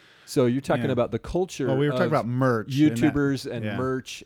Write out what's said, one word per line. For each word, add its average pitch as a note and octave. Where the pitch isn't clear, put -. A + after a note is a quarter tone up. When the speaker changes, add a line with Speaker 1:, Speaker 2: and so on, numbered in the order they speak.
Speaker 1:
So B2+
you're B2
talking C#3
Speaker 2:
Yeah. C#3
Speaker 1:
about A#2+
the A2+
culture F3
Speaker 2:
Well, C3
we C#3+
were D3
talking E3+
Speaker 1:
of D#3
Speaker 2:
about B2+
merch B2
and D3
that, C#3+
Speaker 1:
YouTubers C#3
and A#2
Speaker 2:
yeah. G#2+
Speaker 1:
merch C3